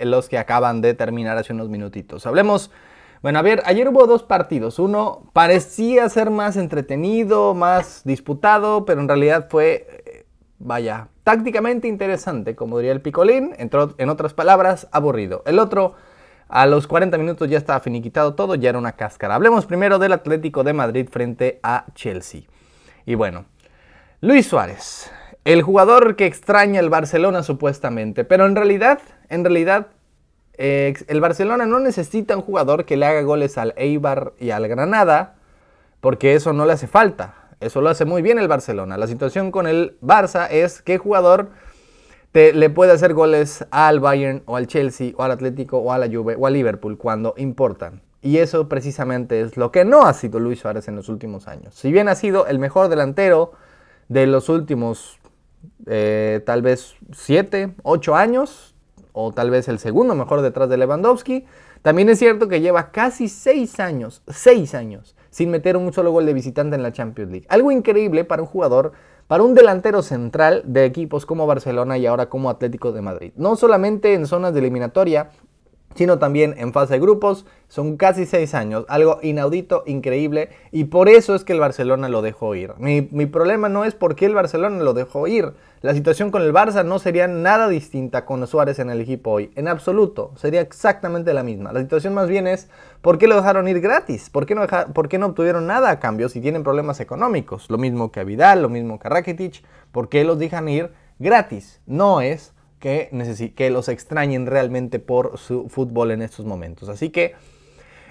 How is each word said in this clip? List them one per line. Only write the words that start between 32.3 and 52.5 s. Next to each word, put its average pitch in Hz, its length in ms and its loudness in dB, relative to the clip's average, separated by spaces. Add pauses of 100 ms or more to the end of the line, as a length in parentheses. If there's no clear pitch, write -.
un 185 60 -6
jugador 151 420 -2
que 143 120 -2
le 143 100 2
haga 151 160 2
goles 143 360 -2
al 113 180 -4
Eibar 143 600 -2
y 120 120 -6
al 107 180 -4
Granada, 160 640 0 (680)
porque 135 360 2
eso 156 160 0
no 147 120 0
le 160 100 4
hace 143 120 -6
falta. 190 600 0 (100)
Eso 113 220 -4
lo 151 100 2
hace 160 140 0
muy 170 180 -2
bien 233 160 2
el 208 80 0
Barcelona. 104 500 -4
La 110 120 -4
situación 139 420 -6
con 180 160 -2
el 165 340 -2
Barça 185 480 2
es 160 320 0
qué 180 160 -2
jugador 185 540 2 (840)
te, 156 200 8
le 151 160 4
puede 180 240 6
hacer 170 220 4
goles 151 560 2
al 151 280 4
Bayern 139 460 0
o 120 120 -8
al 127 100 -4
Chelsea 127 500 -4
o 123 60 -4
al 131 80 0
Atlético 127 480 -4
o 120 120 -2
a 127 60 0
la 123 100 0
Juve 113 320 -4
o 131 80 0
a 135 40 2
Liverpool 107 480 -2
cuando 110 400 -4
importan. 120 640 -4 (180)
Y 143 180 2
eso 156 300 0
precisamente 127 720 -4
es 113 160 -6
lo 120 160 -2
que 180 140 4
no 277 160 6
ha 175 100 6
sido 113 260 -6
Luis 120 220 -4
Suárez 107 280 -8
en 104 80 -10
los 101 120 -14
últimos 104 400 -12
años. - 260 -20
Si - 160 -4
bien 202 200 4
ha 185 40 2
sido 196 320 0
el 139 120 -2